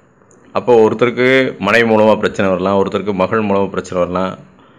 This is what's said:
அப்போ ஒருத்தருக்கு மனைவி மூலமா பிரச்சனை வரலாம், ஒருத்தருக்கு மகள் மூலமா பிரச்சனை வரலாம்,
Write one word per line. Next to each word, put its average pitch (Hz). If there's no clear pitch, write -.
அப்போ 101
ஒருத்தருக்கு 120
மனைவி 113
மூலமா 107
பிரச்சனை 98
வரலாம், 95
ஒருத்தருக்கு 98
மகள் 110
மூலமா 98
பிரச்சனை 90
வரலாம், 90